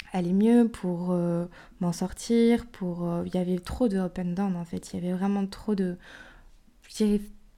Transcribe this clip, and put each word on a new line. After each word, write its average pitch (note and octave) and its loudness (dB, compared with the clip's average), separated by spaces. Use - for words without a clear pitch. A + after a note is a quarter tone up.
aller F3+ 0
mieux, A3+ 6
pour, F3+ -4
euh, F3 0
m'en F3 0
sortir, A#3 2
pour... F3 -6
Euh, E3+ -2
il F3+ -8
y F#3 0
avait F3+ 0
trop A#3+ -2
de F#3+ 0
up F#3 -2
and F3 -4
down F#3+ -2
en E3+ -6
fait, - -10
il - -8
y - -6
avait F3+ -4
vraiment G3 -2
trop G#3 -4
de, F#3 -2
je - -18
dirais, G#3 2